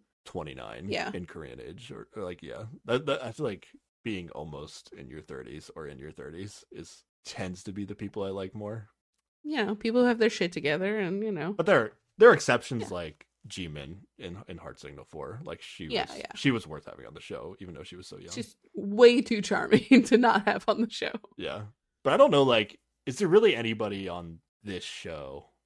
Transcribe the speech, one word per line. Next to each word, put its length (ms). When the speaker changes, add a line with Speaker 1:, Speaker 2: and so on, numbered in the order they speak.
Speaker 1:
twenty-nine 640
Speaker 2:
Yeah. 240
Speaker 1:
in 100
Korean 360
age, 300
or, 240
or, 80
like, 200
yeah. 220
That, 220
that, 180
I 80
feel 140
like 220
being 260
almost 600
in 160
your 140
thirties 520
or 140
in 100
your 140
thirties 580
is, 340
tends 400
to 80
be 140
the 80
people 280
I 60
like 260
more. 360
Speaker 2:
Yeah, 340
people 260
have 140
their 120
shit 220
together 480
and, 240
you 80
know. 220
Speaker 1:
But 120
there, 260
there 100
are 60
exceptions 480
Speaker 2:
Yeah. 120
Speaker 1:
like 320
Jimin 520
in, 180
in 100
Heart 220
Signal 260
four. 380
Like, 180
she 240
Speaker 2:
Yeah, 240
Speaker 1:
was, 80
Speaker 2:
yeah. 180
Speaker 1:
she 140
was 160
worth 180
having 220
on 80
the 80
show, 360
even 160
though 80
she 140
was 100
so 120
young. 140
Speaker 2:
She's 220
way 480
too 180
charming 600
<laughs> 20
to 140
not 260
have 240
on 140
the 80
show. 220
Speaker 1:
Yeah. 240
But 80
I 60
don't 120
know, 120
like, 360
is 120
there 100
really 280
anybody 540
on 300
this 220
show? 600